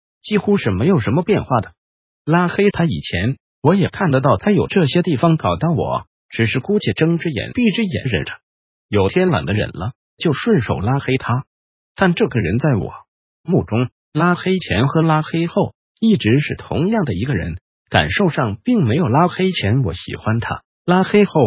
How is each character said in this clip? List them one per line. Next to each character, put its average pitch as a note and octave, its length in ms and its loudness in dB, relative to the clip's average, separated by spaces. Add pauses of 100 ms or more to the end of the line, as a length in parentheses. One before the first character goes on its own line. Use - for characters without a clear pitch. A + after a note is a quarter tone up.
(240)
几 G#3 160 0
乎 G3+ 180 2
是 A2+ 140 -2
没 G2 160 0
有 F#3 120 4
什 G2+ 120 -2
么 E3 100 2
变 F3 220 0
化 A#2+ 160 0
的。 - 140 -6 (520)
拉 F3 220 2
黑 G3+ 240 2
他 E3+ 140 0
以 F#2+ 140 -2
前， G2 380 -4 (240)
我 E3 140 4
也 F#3 140 2
看 F#3 200 -2
得 C3+ 120 2
到 B2+ 160 4
他 - 140 0
有 F3+ 160 2
这 F3+ 180 2
些 F3 180 2
地 D#3 140 0
方 E3 200 2
搞 F2 200 -2
到 E3 140 -2
我， C2 340 -2 (240)
只 A2+ 180 0
是 C3 120 -4
姑 G#3 200 0
且 G#2+ 140 -2
睁 E3 240 0
只 E3+ 120 -6
眼 G#2+ 240 -6
闭 A#3+ 180 2
只 G#3 120 -2
眼 F3+ 220 -4
忍 F#2 200 -2
着。 - 80 -12 (540)
有 G2 200 2
天 F#3 220 2
懒 F2 160 0
得 - 80 -2
忍 - 160 -2
了， F#2+ 240 -8 (240)
就 D#3+ 160 0
顺 F#3+ 280 0
手 D#2+ 180 -4
拉 B2 200 -2
黑 C3 180 -2
他。 B2 280 -4 (500)
但 F3+ 180 2
这 G3 140 0
个 B2 120 -2
人 F#2 200 0
在 D3 160 2
我 C#2+ 180 -4 (500)
目 E3 200 0
中， A#2+ 260 -2 (240)
拉 F3 220 2
黑 F#3+ 220 -2
前 B2 300 -2
和 D#3+ 140 0
拉 D#3 200 2
黑 E3 260 -4
后 - 280 -4 (240)
一 A3 180 2
直 A#2 220 2
是 - 160 -4
同 C#3+ 340 -4
样 A3 160 0
的 A#2 80 -4
一 F2+ 100 -4
个 C#3 100 -4
人， E2 240 -6 (320)
感 D#2+ 220 2
受 F#3+ 180 0
上 A#2 340 -2
并 A#3 200 2
没 A2+ 120 2
有 E3 120 0
拉 D3+ 200 4
黑 F#3 240 -2
前 A#2+ 320 0
我 F2 100 -4
喜 - 220 -10
欢 A2 240 -4
他， - 240 -6 (220)
拉 F3+ 180 4
黑 G#3 220 4
后 - 80 -2 (140)